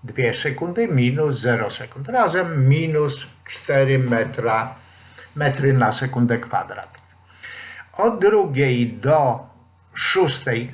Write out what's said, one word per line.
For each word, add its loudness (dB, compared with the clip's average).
dwie -2
sekundy -4
minus 0
zero 0
sekund. -14
Razem 2
minus 0
cztery 2
metra, -2
metry 0
na 4
sekundę 0
kwadrat. -8
Od 2
drugiej 2
do 0
szóstej 0